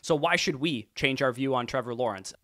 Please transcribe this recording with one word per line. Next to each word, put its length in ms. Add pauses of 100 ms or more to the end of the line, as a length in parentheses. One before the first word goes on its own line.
So 120
why 220
should 200
we 380
change 280
our 100
view 220
on 120
Trevor 280
Lawrence? 500